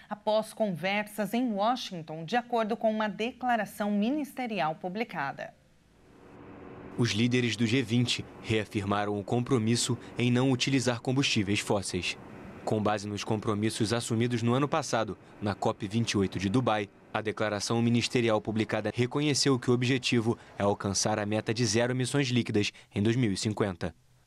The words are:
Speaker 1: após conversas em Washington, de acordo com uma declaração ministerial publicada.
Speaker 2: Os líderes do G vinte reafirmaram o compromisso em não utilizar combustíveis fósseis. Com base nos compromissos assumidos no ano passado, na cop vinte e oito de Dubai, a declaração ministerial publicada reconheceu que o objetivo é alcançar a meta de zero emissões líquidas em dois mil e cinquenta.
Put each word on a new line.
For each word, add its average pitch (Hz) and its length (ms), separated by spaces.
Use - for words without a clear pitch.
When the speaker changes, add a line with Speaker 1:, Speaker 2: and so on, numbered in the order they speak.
Speaker 1:
após 214 440
conversas 202 800
em 240 180
Washington, 190 720
de 160 140
acordo 233 400
com 226 140
uma 214 180
declaração 214 840
ministerial 214 840
publicada. 180 800
Speaker 2:
Os 117 140
líderes 120 460
do 117 80
G 117 160
vinte 120 420
reafirmaram 104 800
o 98 40
compromisso 120 760
em 123 140
não 127 200
utilizar 123 500
combustíveis 120 580
fósseis. - 580
Com 110 160
base 104 240
nos 104 200
compromissos 107 680
assumidos 117 500
no 117 120
ano 139 160
passado, 117 480
na 101 120
cop - 320
vinte 113 260
e 110 60
oito 95 220
de 95 80
Dubai, 107 420
a 110 80
declaração 107 600
ministerial 117 580
publicada 107 560
reconheceu 135 640
que 131 100
o 123 40
objetivo 123 640
é 98 60
alcançar 104 560
a 104 60
meta 107 280
de 120 120
zero 117 260
emissões 127 380
líquidas 110 420
em 101 80
dois 117 140
mil 113 160
e 92 40
cinquenta. 98 560